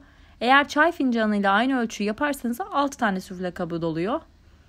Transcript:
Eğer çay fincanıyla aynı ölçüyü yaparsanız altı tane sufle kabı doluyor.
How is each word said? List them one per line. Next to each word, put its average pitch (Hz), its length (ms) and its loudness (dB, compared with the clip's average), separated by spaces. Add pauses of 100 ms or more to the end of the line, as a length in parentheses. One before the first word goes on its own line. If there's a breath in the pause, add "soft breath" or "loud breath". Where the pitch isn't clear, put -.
(420 loud breath)
Eğer 269 260 4
çay 311 240 2
fincanıyla 214 600 2
aynı 247 280 2
ölçüyü 220 280 -2
yaparsanız 262 540 -2
altı 285 360 -2
tane 196 240 0
sufle 180 300 -6
kabı 170 300 -4
doluyor. 170 400 -2 (480 soft breath)